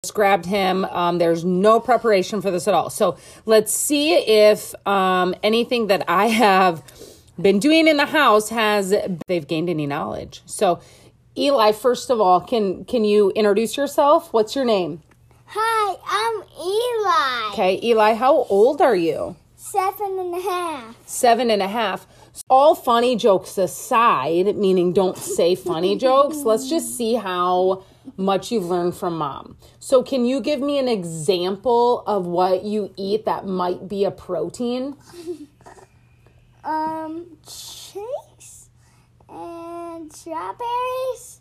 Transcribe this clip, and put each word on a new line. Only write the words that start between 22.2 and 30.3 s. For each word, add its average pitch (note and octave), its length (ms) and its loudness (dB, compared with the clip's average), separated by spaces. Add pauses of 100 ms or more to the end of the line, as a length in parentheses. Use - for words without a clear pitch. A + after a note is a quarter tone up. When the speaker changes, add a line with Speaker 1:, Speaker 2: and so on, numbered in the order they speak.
Speaker 1:
All C#4 240 6
funny A#3+ 400 2
jokes F#3+ 440 2
aside, F#3 960 0
meaning F3+ 360 2
don't F3+ 240 0
say F3+ 380 0
funny F3+ 420 -2
Speaker 2:
<laughs> - 20 -8
Speaker 1:
jokes, C#4 400 2
let's A3 300 0
just D#4+ 280 -4
see A3+ 180 -2
how F#3 720 0 (320)
much F#3+ 340 -2
you've A3 160 -2
learned F3 300 -2
from E3+ 220 -6
Mom. - 380 -8 (220)
So B3+ 240 2
can B3 220 -2
you C4 160 0